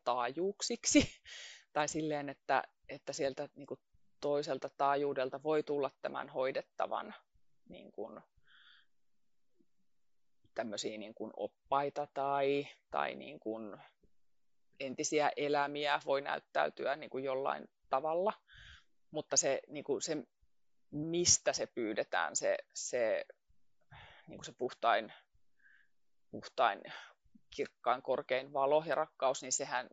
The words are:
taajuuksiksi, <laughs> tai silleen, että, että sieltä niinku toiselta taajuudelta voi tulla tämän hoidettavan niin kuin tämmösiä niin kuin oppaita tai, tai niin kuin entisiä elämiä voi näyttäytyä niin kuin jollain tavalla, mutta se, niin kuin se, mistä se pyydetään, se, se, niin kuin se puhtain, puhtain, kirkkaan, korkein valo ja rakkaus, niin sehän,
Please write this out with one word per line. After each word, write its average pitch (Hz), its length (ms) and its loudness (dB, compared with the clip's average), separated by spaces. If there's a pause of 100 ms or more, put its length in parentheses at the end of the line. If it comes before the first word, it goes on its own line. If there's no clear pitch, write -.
taajuuksiksi, 156 1160 2 (180)
<laughs> - 340 -18
tai 147 160 2
silleen, 151 400 -2
että, 139 340 2 (260)
että 131 240 -10
sieltä 139 440 -2
niinku - 220 -10 (420)
toiselta 143 480 0
taajuudelta 139 760 2
voi 151 200 4
tulla 143 280 0 (120)
tämän 135 260 -4
hoidettavan - 880 -2 (540)
niin - 240 -20
kuin - 280 -10 (2250)
tämmösiä 110 440 -4
niin 107 160 -12
kuin 110 220 -10
oppaita 143 800 -2
tai, 139 540 2 (220)
tai 69 240 0
niin 67 260 -14
kuin 110 360 -6 (1040)
entisiä 143 560 0
elämiä 143 680 0
voi 139 140 2
näyttäytyä 147 760 -2
niin 151 140 -12
kuin 131 140 -6
jollain 135 440 -2 (220)
tavalla, 160 420 2 (800)
mutta 151 260 -2
se, 143 320 2
niin 139 160 -10
kuin 123 180 0
se, 160 140 -2 (760)
mistä 165 640 2
se 131 140 -2
pyydetään, 104 720 -2
se, 98 200 2 (180)
se, 110 520 0 (1040)
niin 156 100 -14
kuin 143 60 -14
se 123 80 -10
puhtain, 113 600 2 (1200)
puhtain, 110 520 0 (680)
kirkkaan, 127 520 -2
korkein 135 500 -2
valo 147 340 4
ja 151 80 0
rakkaus, 139 480 0
niin 127 100 -4
sehän, 131 400 -2